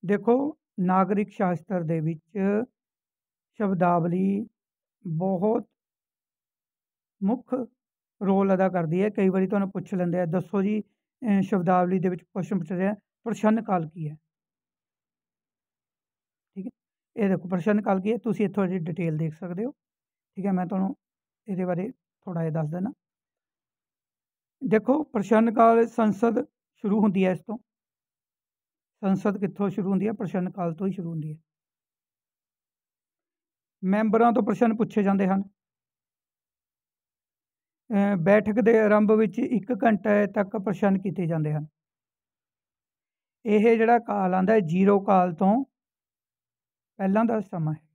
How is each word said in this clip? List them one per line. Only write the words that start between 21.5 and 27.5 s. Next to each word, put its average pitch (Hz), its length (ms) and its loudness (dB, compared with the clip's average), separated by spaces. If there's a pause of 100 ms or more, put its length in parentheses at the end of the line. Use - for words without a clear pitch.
ਬਾਰੇ 180 280 -4
ਥੋੜ੍ਹਾ - 580 -8
ਜਿਹਾ 156 120 -2
ਦੱਸ 151 80 -4
ਦਿੰਦਾ। 185 220 -6 (1800)
ਦੇਖੋ, 254 360 0
ਪ੍ਰਸ਼ਨ 220 500 2
ਕਾਲ 233 320 4
ਸੰਸਦ 226 580 0 (320)
ਸ਼ੁਰੂ 214 240 0
ਹੁੰਦੀ 190 260 2
ਹੈ 185 60 2
ਇਸ 165 80 -4
ਤੋਂ। 226 180 -12 (1400)